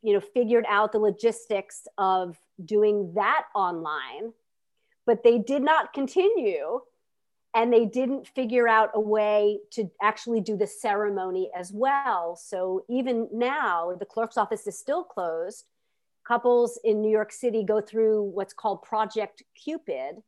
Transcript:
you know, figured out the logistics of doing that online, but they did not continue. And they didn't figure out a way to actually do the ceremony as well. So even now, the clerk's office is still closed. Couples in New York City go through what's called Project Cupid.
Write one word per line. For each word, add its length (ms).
you 120
know, 60
figured 480
out 240
the 80
logistics 840
of 400
doing 500
that 300
online, 800
but 160
they 160
did 240
not 300
continue. 880
And 180
they 140
didn't 420
figure 400
out 240
a 80
way 600
to 200
actually 400
do 120
the 120
ceremony 920
as 160
well. 640
So 540
even 420
now, 680
the 60
clerk's 320
office 300
is 120
still 240
closed. 600
Couples 580
in 160
New 100
York 220
City 320
go 160
through 420
what's 300
called 300
Project 600
Cupid. 720